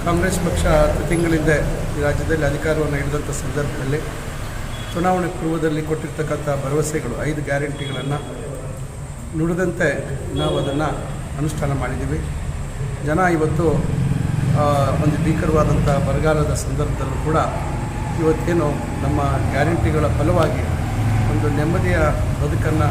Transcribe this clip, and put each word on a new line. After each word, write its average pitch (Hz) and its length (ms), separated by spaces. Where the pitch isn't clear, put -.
ಕಾಂಗ್ರೆಸ್ 175 340
ಪಕ್ಷ - 280
ಹತ್ತು 151 420
ತಿಂಗಳಿಂದ 165 420
ಈ 147 80
ರಾಜ್ಯದಲ್ಲಿ 147 420
ಅಧಿಕಾರವನ್ನು 147 520
ಹಿಡಿದಂಥ 139 340
ಸಂದರ್ಭದಲ್ಲಿ 139 720
ಚುನಾವಣೆ 180 360
ಪೂರ್ವದಲ್ಲಿ 160 540
ಕೊಟ್ಟಿರ್ತಕ್ಕಂಥ 151 680
ಭರವಸೆಗಳು, 139 500
ಐದು 147 140
ಗ್ಯಾರಂಟಿಗಳನ್ನು 139 760
ನುಡಿದಂತೆ 170 500
ನಾವು 151 180
ಅದನ್ನು 139 300
ಅನುಷ್ಠಾನ 147 340
ಮಾಡಿದ್ದೀವಿ. 135 460
ಜನ 156 140
ಇವತ್ತು, 156 280
ಆ, 147 40
ಒಂದು 151 220
ಭೀಕರವಾದಂಥ 156 640
ಬರಗಾಲದ 147 460
ಸಂದರ್ಭದಲ್ಲೂ 139 680
ಕೂಡ 156 140
ಇವತ್ತೇನು 160 480
ನಮ್ಮ 147 160
ಗ್ಯಾರಂಟಿಗಳ 156 540
ಫಲವಾಗಿ 160 440
ಒಂದು - 240
ನೆಮ್ಮದಿಯ 175 420
ಬದುಕನ್ನು 147 480